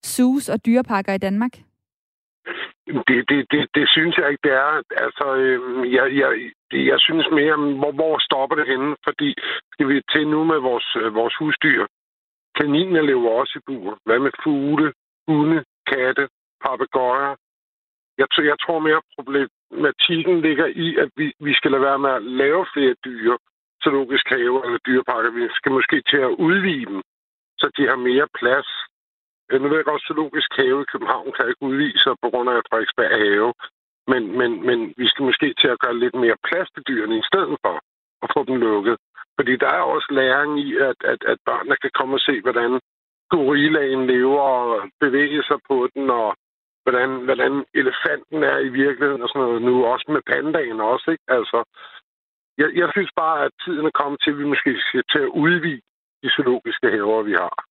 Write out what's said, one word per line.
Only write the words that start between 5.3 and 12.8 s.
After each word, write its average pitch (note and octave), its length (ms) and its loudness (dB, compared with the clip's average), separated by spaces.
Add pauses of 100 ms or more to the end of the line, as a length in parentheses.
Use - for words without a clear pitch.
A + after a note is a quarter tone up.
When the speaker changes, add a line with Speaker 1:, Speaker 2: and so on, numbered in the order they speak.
Speaker 2:
øhm, B2+ 500 0 (120)
jeg, B2+ 100 4 (160)
jeg, C3 80 2 (600)
jeg C3+ 160 2
synes D#3+ 200 0 (140)
mere, D3+ 160 2 (240)
hvor, D3 120 0
hvor D#3 220 0 (120)
stopper C3+ 300 0
det D3 160 0
henne? C3+ 240 -2 (100)
Fordi D3 220 -2 (440)
skal C#3 160 -2
vi C#3 140 2 (100)
til D3+ 160 2
nu D3+ 160 0
med D#3+ 140 2 (100)
vores, A#2+ 200 -2 (140)
øh, A2 120 -2
vores A#2 240 0
husdyr? D3 460 0 (720)
Kaniner D#3 440 2